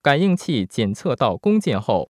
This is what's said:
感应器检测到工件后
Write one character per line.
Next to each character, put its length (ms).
感 200
应 160
器 280
检 280
测 200
到 220
工 240
件 220
后 340